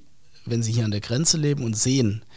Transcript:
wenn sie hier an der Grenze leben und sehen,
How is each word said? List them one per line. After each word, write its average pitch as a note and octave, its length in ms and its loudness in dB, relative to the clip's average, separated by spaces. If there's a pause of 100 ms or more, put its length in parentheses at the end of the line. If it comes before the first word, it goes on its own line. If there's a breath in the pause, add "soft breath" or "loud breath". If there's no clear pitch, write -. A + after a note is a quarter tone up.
(460)
wenn A#2 180 -2
sie A2 80 -2
hier A2+ 140 2
an G#2 60 0
der G2+ 100 -2
Grenze D#3 360 0
leben C#3+ 260 0
und A2+ 120 -2
sehen, A2+ 480 2 (140 loud breath)